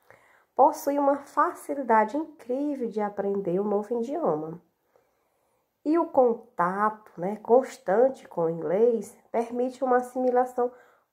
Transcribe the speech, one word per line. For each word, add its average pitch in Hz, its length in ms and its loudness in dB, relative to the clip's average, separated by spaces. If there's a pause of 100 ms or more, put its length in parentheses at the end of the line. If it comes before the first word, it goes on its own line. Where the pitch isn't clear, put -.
(540)
possuem 285 460 2
uma 285 160 2
facilidade 277 1000 0
incrível 277 720 -6
de 202 100 -6
aprender 202 600 -2
um 208 40 -2
novo 208 380 -2
idioma. 175 600 -4 (1200)
E 311 120 2
o 330 100 0
contato, 214 1080 0
né, 190 200 -6
constante 247 880 2
com - 140 -6
o 165 80 0
inglês 202 680 0 (140)
permite 240 500 -4
uma 247 140 2
assimilação 247 760 0 (420)